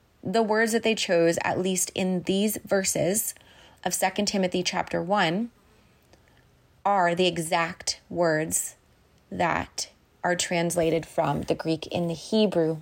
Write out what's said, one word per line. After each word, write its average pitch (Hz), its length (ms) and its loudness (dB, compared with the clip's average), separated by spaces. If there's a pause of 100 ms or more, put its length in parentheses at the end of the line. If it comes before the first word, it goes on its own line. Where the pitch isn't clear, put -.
(220)
the 220 200 2
words 220 300 2
that 226 100 2
they 226 120 2
chose, 170 480 4
at - 160 -2
least 185 360 0
in 185 280 -2
these 202 420 0
verses 190 680 0 (500)
of 185 80 -4
Second 196 340 0
Timothy 185 360 0
chapter 170 400 -2
one, 190 480 0 (1300)
are 185 300 4
the 180 120 2
exact 170 800 -2
words 165 680 0 (540)
that 175 580 -4 (340)
are 180 140 0
translated 170 680 0
from 156 380 -2
the 156 120 -2
Greek 160 340 -4
in 175 180 -2
the 165 80 -2
Hebrew 170 680 2